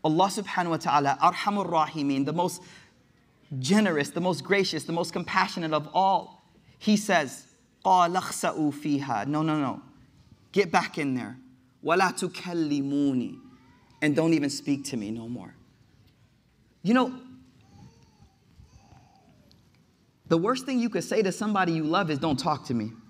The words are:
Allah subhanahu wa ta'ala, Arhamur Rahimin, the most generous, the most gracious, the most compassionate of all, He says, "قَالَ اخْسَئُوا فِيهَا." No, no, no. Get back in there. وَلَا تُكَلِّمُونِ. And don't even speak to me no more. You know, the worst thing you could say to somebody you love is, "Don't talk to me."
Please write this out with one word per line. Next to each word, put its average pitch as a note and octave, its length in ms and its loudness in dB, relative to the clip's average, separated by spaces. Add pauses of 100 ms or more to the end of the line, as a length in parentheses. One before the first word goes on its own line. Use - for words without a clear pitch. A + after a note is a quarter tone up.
Allah E3 220 4
subhanahu F#3+ 440 -4
wa D#3+ 60 0
ta'ala, C#3+ 460 0
Arhamur F#3 440 2
Rahimin, D3+ 600 0
the D3+ 60 -2
most F3 280 -2 (960)
generous, D#3 520 2
the F3 100 -4
most E3+ 240 -2
gracious, F#3 400 0
the - 80 -6
most E3+ 200 -4
compassionate F#3 600 -2
of D3+ 220 0
all, F#3+ 500 0 (340)
He G#3+ 180 2
says, E3+ 500 0 (380)
"قَالَ F3+ 360 6
اخْسَئُوا D#3 540 -2
فِيهَا." C#3 540 -2
No, D3+ 140 0
no, D#3 160 0
no. C3+ 220 -4 (720)
Get F#3+ 180 2
back E3+ 280 0
in C#3 160 -2
there. B2 240 -8 (460)
وَلَا F3 340 4
تُكَلِّمُونِ. C#3+ 1200 -2 (640)
And D3 140 2
don't E3 180 4
even C#3+ 160 0
speak C#3 360 -4
to C3 100 -6
me G#2 140 -6
no A2+ 180 -10
more. G2+ 260 -12 (1300)
You G#3 120 2
know, B3+ 200 2 (3250)
the E3 80 6
worst A3+ 300 0
thing C4 120 0
you A#3 120 0
could F3 140 -2
say G#3+ 180 0
to F#3 100 0
somebody G3 400 0
you D#3+ 120 0
love E3+ 260 0
is, C#3+ 80 0
"Don't D3 200 0
talk D3+ 280 -4
to B2 80 -2
me." A2+ 180 -2 (180)